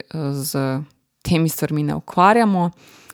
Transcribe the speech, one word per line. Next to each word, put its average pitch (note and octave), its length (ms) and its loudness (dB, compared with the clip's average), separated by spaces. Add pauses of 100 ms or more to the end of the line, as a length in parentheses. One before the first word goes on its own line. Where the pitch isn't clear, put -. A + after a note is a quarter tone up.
(320)
z C3+ 520 -4 (400)
temi D#3+ 260 2
stvarmi D3+ 340 -2
ne D3 120 -2
ukvarjamo, F#3 760 2 (420)